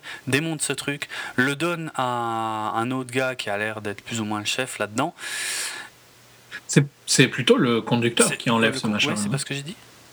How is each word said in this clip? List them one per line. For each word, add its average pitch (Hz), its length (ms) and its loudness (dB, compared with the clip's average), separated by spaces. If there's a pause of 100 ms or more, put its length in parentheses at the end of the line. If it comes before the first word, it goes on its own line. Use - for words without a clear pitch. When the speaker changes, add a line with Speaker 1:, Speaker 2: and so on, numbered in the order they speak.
(280)
Speaker 1:
démonte 147 340 0
ce - 100 0
truc, 143 360 -6 (260)
le 135 220 2
donne 165 400 -2
à 113 800 -2
un 117 160 0
autre 127 180 -4
gars 131 240 0
qui 110 160 -6
a 101 80 0
l'air 107 220 -2
d'être 104 200 -6
plus 113 200 -4
ou 107 40 -2
moins 107 140 -2
le 104 60 -6
chef - 340 -2
là-dedans. 107 340 -2 (1600)
Speaker 2:
C'est, 143 180 6 (200)
c'est 135 200 6
plutôt 131 300 4
le 120 240 4
conducteur 120 480 4
Speaker 1:
C'est 139 80 -2
Speaker 2:
qui - 140 -4
enlève 113 240 4
Speaker 1:
le 131 40 -4
Speaker 2:
ce - 40 -8
Speaker 1:
con-, 110 80 0
Speaker 2:
machin, 104 200 0
Speaker 1:
ouais, 170 60 -2
c'est 208 100 -2
Speaker 2:
hein. 104 40 -2
Speaker 1:
pas 135 80 0
ce - 60 -4
que 143 100 -6
j'ai 139 80 -6
dit ? 160 120 -12 (380)